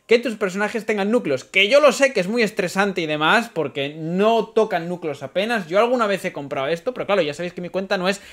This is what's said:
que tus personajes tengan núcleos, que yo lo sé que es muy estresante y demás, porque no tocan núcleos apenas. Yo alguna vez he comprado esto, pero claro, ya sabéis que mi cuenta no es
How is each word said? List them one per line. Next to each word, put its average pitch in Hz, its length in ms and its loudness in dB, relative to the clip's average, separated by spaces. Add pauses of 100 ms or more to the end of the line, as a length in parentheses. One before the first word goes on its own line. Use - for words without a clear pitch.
que 233 140 4
tus 233 160 -4
personajes 202 500 -4
tengan 208 240 0
núcleos, 160 340 0
que 196 240 2
yo 269 120 6
lo 294 120 8
sé 262 220 2
que 208 60 0
es 175 80 0
muy 233 160 0
estresante 190 580 0
y 160 60 -2
demás, 160 440 2
porque 143 460 -4
no 202 500 2
tocan 196 420 0
núcleos 165 340 -8
apenas. 196 440 -4
Yo 180 120 0
alguna 240 260 2
vez 202 180 -2
he 175 100 -6
comprado 143 340 -6
esto, 170 260 -4
pero 147 140 -8
claro, 190 160 2
ya 143 100 -4
sabéis 175 200 -8
que 185 80 -10
mi 175 80 -10
cuenta 196 280 -4
no 180 100 -4
es 196 140 -2 (120)